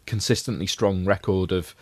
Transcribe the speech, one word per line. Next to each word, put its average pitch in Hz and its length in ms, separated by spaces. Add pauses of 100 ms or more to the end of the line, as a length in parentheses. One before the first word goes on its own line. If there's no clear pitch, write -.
consistently 107 600
strong 98 380
record 95 480
of 90 300